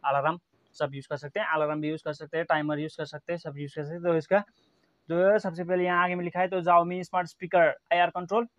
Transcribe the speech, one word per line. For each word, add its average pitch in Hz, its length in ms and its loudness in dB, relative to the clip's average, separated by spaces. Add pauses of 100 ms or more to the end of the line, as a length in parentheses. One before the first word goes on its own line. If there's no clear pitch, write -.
alarm 139 360 0 (340)
सब 143 200 -4
यूज़ 139 140 -14
कर 147 100 -6
सकते 143 220 -8
हैं। 208 80 -2
alarm 151 340 0
भी 151 80 -4
यूज़ 156 140 -6
कर 151 100 -6
सकते 151 240 -10
हैं, 170 80 -2
timer 151 340 0
use 156 180 -8
कर 156 80 -6
सकते 151 280 -10
हैं, 175 40 -6
सब 151 200 -10
यूज़ 143 180 -10
कर 156 80 -8
सकते 147 100 -10
हैं। 175 100 -12
तो 175 120 2
इसका 160 240 2 (720)
जो 190 300 4
सबसे 180 240 -6
पहले 180 200 0
यहाँ 180 200 2
आगे 180 120 0
में 180 80 -4
लिखा 175 160 -4
है 185 80 2
तो 185 140 -2
Xiaomi 175 420 4
smart 180 240 -4
speaker 170 420 2 (240)
air 175 160 4
control 185 380 -2 (120)